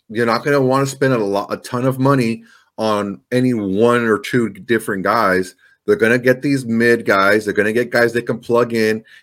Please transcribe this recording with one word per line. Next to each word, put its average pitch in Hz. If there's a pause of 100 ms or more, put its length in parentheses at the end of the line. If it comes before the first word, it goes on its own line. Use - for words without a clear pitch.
you're 113
not 117
gonna 143
wanna 131
spend 135
a 123
lot, 101
a 107
ton 123
of 131
money 123 (340)
on 104 (100)
any 127
one 113
or 107
two 117
different 101
guys. 95 (320)
They're 104
gonna 113
get 127
these 139
mid 113
guys. 101
They're 101
gonna 104
get 117
guys 120
they 120
can 117
plug 117
in, 110 (180)